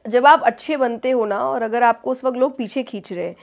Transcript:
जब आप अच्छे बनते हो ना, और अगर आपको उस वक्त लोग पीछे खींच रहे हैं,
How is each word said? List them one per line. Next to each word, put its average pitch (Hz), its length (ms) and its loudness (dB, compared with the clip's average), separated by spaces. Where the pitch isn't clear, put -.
जब 247 200 4
आप 311 160 8
अच्छे 233 340 -2
बनते 240 320 -2
हो 247 160 0
ना, 202 140 -2
और 262 240 -2
अगर 226 200 -2
आपको 233 280 2
उस 254 120 -8
वक्त 254 140 -2
लोग 262 200 0
पीछे 254 260 -6
खींच 208 300 -12
रहे 175 120 -6
हैं, 175 180 -10